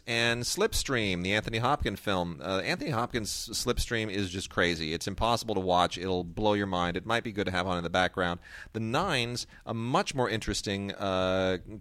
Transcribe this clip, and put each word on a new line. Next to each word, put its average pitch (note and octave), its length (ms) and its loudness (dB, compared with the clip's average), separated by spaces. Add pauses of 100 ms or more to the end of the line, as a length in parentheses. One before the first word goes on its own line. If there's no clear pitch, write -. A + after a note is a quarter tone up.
and A#2 380 2
Slipstream, A#2 800 0
the F#2+ 100 2
Anthony A2 240 0
Hopkins A#2+ 420 0
film. F2 420 0
Uh, F#2+ 180 0
Anthony E3 320 -2
Hopkins' A#2 600 -2
Slipstream A2 600 0
is F#2+ 180 0
just F#2 200 -6
crazy. E2 440 2
It's - 140 -4
impossible A2 480 0
to G2 60 2
watch. F2+ 360 4
It'll F2+ 260 0
blow G#2 300 2
your G2+ 140 2
mind. F2 280 0
It F2+ 100 -4
might A2+ 180 0
be A#2 80 -6
good G2 140 -2
to F#2+ 60 0
have F2+ 140 0
on F#2 120 0
in F2 60 0
the E2 60 -4
background. F2+ 500 2 (340)
The A2 60 -4
Nines, B2 680 -2 (180)
a B2 80 -4
much B2+ 400 0
more B2 160 2
interesting, G2+ 640 -2
uh, F#2 640 2 (240)